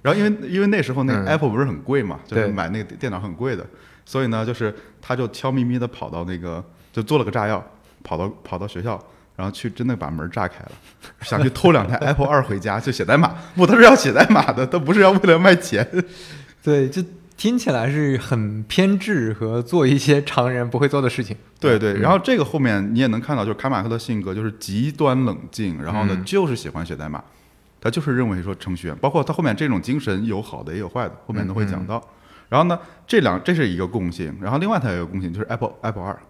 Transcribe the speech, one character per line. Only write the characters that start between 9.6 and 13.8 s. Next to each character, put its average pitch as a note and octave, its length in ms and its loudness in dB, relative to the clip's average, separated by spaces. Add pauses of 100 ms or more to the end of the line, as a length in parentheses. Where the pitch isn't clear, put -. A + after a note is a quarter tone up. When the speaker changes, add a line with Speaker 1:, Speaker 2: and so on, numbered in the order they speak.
Speaker 1:
真 A#2+ 180 -6
的 B2 80 -2
把 E2 140 -8
门 D#2+ 200 -6
炸 G2 180 -4
开 - 160 -12
了， - 80 -18 (500)
想 - 200 -2
去 C3 100 4
偷 F3 200 4
两 A2 160 4
台 A#2+ 100 -2
Apple C#3 300 0
二 C#3 160 4
回 G2 160 -4
家， G2+ 200 -2
就 C3 120 -4
写 G#2 140 -2
代 A2+ 100 4
码。 D#3 180 4 (220)
不， F3+ 100 6
他 G3 100 6
是 A3+ 80 12